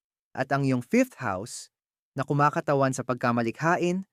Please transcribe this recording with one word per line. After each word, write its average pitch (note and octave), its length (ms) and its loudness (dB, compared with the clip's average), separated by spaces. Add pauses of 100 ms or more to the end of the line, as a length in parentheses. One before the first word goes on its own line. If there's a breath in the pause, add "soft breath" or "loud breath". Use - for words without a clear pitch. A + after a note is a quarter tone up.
(340)
at C3 200 -4
ang C#3 120 0
iyong B2+ 200 0
fifth B3+ 320 0
house G2+ 560 -8 (400)
na C3+ 80 -4
kumakatawan C#3+ 720 2
sa C3 80 -8
pagkamalikhain B2+ 1120 0